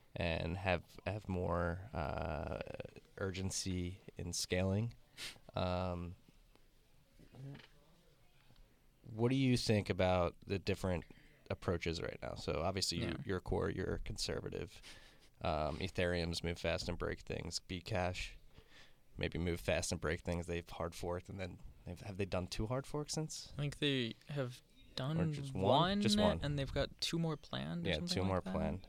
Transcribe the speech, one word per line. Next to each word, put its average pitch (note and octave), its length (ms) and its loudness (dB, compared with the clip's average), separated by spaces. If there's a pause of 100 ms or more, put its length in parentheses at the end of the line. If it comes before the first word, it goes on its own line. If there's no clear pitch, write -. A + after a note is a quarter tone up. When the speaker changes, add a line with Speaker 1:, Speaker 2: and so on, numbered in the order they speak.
(160)
Speaker 1:
and E2+ 420 0
have, F#2 260 2 (240)
have G2+ 200 -4
more, F2 520 2 (160)
uh, D#2+ 640 -2 (580)
urgency F#2 800 -2 (200)
in F2+ 160 -4
scaling. F#2+ 600 2 (640)
Um, F2+ 580 0 (3000)
what A#2 140 4
do C3 80 4
you C3 200 6
think G#2 320 4
about F#2 440 4 (140)
the G2 120 0
different F#2 440 0 (460)
approaches E2+ 520 0
right - 200 -4
now? - 140 -4
So - 280 0
obviously F#2 360 2
you, - 80 0
Speaker 2:
Yeah. - 60 -2 (120)
Speaker 1:
you're F#2 140 0
core, F2+ 300 2
you're F2 360 0
conservative. - 760 -4 (640)
Um, D2+ 380 0
Ethereum's F2 640 0
move E2+ 140 -2
fast E2 320 0
and F2 80 -2
break D#2+ 220 -2
things. - 500 -4
Bcash F2+ 600 -2 (880)
maybe - 200 -2
move E2+ 220 0
fast - 320 2
and F2 100 -2
break E2 200 0
things. F2 260 -2
They've E2+ 220 -2
hard E2+ 260 -6
forked F2+ 340 -4
and F#2+ 100 -8
then F2+ 180 -6 (280)
they've, F2 160 -8
have G2 160 -10
they G2+ 80 2
done F2+ 220 0
two A2 200 -2
hard B2+ 200 -2
forks D3 260 -4
since? - 440 -4
Speaker 2:
I C#3+ 40 -2
think C#3+ 180 -2
they C3 340 2 (160)
have C3 320 -4 (340)
done D#3+ 240 0
Speaker 1:
Or E3+ 60 6
just C#3+ 280 -2
one? F#2 100 2
Speaker 2:
one, E3+ 380 6
Speaker 1:
Just G#3 180 6
one. - 240 6
Speaker 2:
and C#3+ 140 0
they've C#3 140 -2
got C#3 180 0 (120)
two - 180 0
more D#3+ 160 2
planned - 500 -4
or F#2+ 40 2
Speaker 1:
Yeah, E2 60 4
Speaker 2:
something E2 200 0
Speaker 1:
two F#2 60 4
Speaker 2:
like F#2+ 60 4
Speaker 1:
more F#2 180 4
Speaker 2:
that. F#2 80 -4
Speaker 1:
planned. D#2+ 360 0